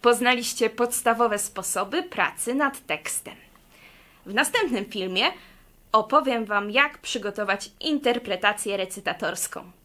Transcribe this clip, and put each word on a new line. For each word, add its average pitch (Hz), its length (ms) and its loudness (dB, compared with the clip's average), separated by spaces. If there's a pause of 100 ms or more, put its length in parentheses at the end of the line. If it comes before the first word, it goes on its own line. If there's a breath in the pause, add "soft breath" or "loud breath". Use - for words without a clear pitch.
Poznaliście 240 680 2
podstawowe 233 680 2
sposoby 208 640 -4
pracy 233 520 -2
nad 277 300 -2
tekstem. - 500 -8 (920 loud breath)
W 190 80 -12
następnym 240 520 0
filmie 196 460 -2 (600 loud breath)
opowiem 233 540 4
wam, 208 260 -2
jak 285 260 2
przygotować 202 840 -4
interpretację 220 960 0
recytatorską. 185 920 -6 (140)